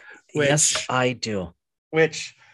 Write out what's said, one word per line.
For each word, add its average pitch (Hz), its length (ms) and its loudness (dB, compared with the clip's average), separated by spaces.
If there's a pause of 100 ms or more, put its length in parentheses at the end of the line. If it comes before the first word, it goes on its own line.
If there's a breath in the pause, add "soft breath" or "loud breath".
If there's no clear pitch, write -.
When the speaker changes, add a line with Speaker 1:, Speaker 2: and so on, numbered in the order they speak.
(340 loud breath)
Speaker 1:
Yes, 147 400 2
Speaker 2:
which - 160 -4
Speaker 1:
I 127 240 2
do. 101 400 -6 (360)
Speaker 2:
which, 160 460 0 (180 soft breath)